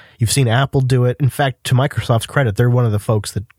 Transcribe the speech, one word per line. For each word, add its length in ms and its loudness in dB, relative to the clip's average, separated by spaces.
you've 140 0
seen 160 2
Apple 320 0
do 240 2
it. 160 0
In 100 2
fact, 340 -2
to 100 0
Microsoft's 520 0
credit, 300 -2
they're 140 2
one 160 2
of 60 -2
the 60 0
folks 340 -2
that 120 -8